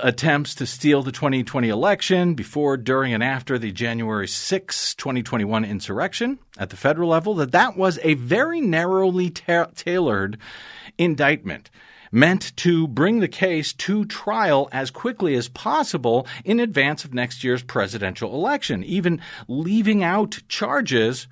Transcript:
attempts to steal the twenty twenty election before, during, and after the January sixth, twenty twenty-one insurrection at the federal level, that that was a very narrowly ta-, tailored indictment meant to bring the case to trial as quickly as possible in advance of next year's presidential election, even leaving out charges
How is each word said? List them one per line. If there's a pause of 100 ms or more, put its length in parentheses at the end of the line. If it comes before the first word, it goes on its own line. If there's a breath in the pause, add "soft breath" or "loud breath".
attempts
to
steal
the
twenty
twenty
election
before,
during,
and
after
the
January
sixth,
twenty
twenty-one
insurrection (220)
at
the
federal
level,
that
that
was
a
very
narrowly
ta-,
tailored (640 loud breath)
indictment (400 loud breath)
meant
to
bring
the
case
to
trial
as
quickly
as
possible (160 loud breath)
in
advance
of
next
year's
presidential
election,
even (280 loud breath)
leaving
out (100)
charges